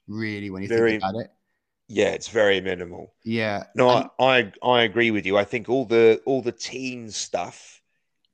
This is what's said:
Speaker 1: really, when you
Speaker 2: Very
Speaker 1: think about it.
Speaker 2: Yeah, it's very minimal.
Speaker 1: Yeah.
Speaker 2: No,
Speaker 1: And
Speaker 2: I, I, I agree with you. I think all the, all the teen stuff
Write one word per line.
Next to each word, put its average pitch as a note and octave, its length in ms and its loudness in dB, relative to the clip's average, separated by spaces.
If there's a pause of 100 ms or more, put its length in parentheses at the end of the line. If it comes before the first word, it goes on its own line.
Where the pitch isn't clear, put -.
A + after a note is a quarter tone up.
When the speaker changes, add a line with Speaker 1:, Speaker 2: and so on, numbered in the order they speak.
Speaker 1:
really, G#2 420 -8
when F#2 120 -10
you G2+ 80 -8
Speaker 2:
Very A2+ 220 4
Speaker 1:
think G#2+ 120 -2
about F#2+ 120 -4
it. A2+ 120 -8 (640)
Speaker 2:
Yeah, G2+ 180 2
it's - 200 -8
very G2+ 320 2
minimal. F2+ 520 -10 (100)
Speaker 1:
Yeah. A2 400 -4 (120)
Speaker 2:
No, B2+ 140 4
Speaker 1:
And A#2+ 200 2 (100)
Speaker 2:
I, B2 320 4 (120)
I, B2 60 0
I B2 140 4
agree A2+ 280 0
with G2+ 140 -4
you. G2 120 2
I G2+ 60 4
think G#2 260 -6
all B2+ 160 0
the, A2+ 400 6
all C3 160 -2
the A#2 120 -4
teen B2+ 560 -12
stuff - 720 -10 (520)